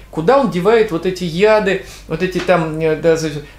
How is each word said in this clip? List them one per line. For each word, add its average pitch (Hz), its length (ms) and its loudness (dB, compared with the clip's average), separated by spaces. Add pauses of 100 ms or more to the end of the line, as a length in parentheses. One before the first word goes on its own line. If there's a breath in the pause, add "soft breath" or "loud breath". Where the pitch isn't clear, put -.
(120)
куда 180 260 0
он 233 140 2
девает 214 400 2
вот 160 160 -2
эти 180 180 -4
яды, 190 600 2 (220 loud breath)
вот 160 140 -6
эти 185 160 -4
там, 160 420 0
э, 160 160 0
да, 160 220 2
за-, 151 140 -4 (280 loud breath)